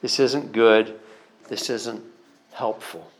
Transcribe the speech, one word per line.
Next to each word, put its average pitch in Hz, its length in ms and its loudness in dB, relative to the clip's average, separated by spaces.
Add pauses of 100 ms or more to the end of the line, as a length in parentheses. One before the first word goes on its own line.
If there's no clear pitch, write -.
this - 180 -4
isn't 135 320 0
good, 113 460 4 (500)
this 123 220 -8
isn't 110 340 -8 (480)
helpful. - 680 -8